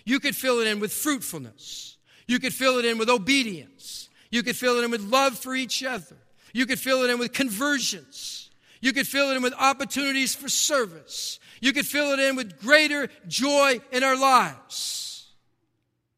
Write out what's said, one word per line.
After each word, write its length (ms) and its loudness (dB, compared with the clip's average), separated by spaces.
You 160 0
could 160 -2
fill 240 0
it 80 0
in 140 0
with 100 -4
fruitfulness. 1040 -8
You 120 0
could 140 -4
fill 240 2
it 60 2
in 140 0
with 120 0
obedience. 1000 -2
You 140 0
could 140 -4
fill 220 2
it 40 2
in 80 -2
with 80 -2
love 400 2
for 160 -8
each 260 -4
other. 360 -8
You 140 0
could 120 0
fill 260 0
it 60 2
in 100 0
with 120 -2
conversions. 1160 -4
You 100 2
could 160 0
fill 240 2
it 60 2
in 60 0
with 100 0
opportunities 800 0
for 140 -10
service. 920 -2
You 100 2
could 160 -2
fill 240 0
it 80 0
in 160 2
with 240 -8
greater 500 4
joy 500 2
in 100 2
our 140 4
lives. 1160 0